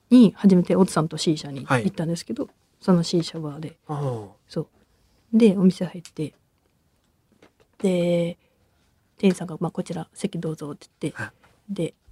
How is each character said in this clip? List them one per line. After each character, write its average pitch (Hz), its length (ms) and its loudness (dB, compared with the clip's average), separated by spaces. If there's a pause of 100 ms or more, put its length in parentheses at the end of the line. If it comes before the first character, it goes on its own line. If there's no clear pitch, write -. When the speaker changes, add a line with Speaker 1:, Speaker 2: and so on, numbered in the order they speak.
(120)
Speaker 1:
に 240 240 8
初 196 200 4
め 180 60 6
て 175 140 0
大 185 100 4
津 - 80 -6
さ 160 80 0
ん 156 60 -2
と 156 100 -10
シ 165 140 -2
ー 151 60 0
シ 143 100 -12
ャ 143 40 -12
に 135 160 -12
行 131 200 0
っ 185 40 -2
た 165 140 -6
ん 165 40 -6
で 170 80 -4
す - 80 -14
け 226 80 -10
ど、 - 100 -8
Speaker 2:
は - 60 -12
い。 - 40 -20 (280)
Speaker 1:
そ 190 120 2
の 170 80 4
シ 175 160 -2
ー 165 60 0
シ - 100 -10
ャ 165 80 -10
バ 147 160 -10
ー - 40 -16
で。 - 160 -14 (100)
Speaker 2:
あ 151 80 -8
あ。 123 320 -6 (200)
Speaker 1:
そ 165 140 -8
う。 - 60 -8 (640)
で、 220 240 6
お 190 60 0
店 185 220 4
入 170 140 -12
っ - 40 -20
て、 - 320 -12 (1400)
で、 175 580 0 (800)
店 196 120 2
員 180 40 2
さ 170 120 -8
ん - 20 -12
が、 156 140 -12
「ま 165 80 -4
あ、 - 20 -20
こ 185 100 -8
ち 175 140 -8
ら 165 180 -12
席 - 240 -8
ど 165 140 -6
う 156 40 -8
ぞ」 147 180 -12
っ - 20 -14
て - 120 -20 (120)
言 156 100 -6
っ - 40 -18
て、 - 60 -18
Speaker 2:
は 107 100 -10
い。 - 40 -20 (400)
Speaker 1:
で、 165 200 -6 (180)